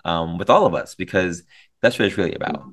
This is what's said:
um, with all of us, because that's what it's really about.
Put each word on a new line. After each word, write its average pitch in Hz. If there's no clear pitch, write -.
um, 82
with 98
all 175
of 85
us, -
because 90
that's 117
what 107
it's 95
really 92
about. -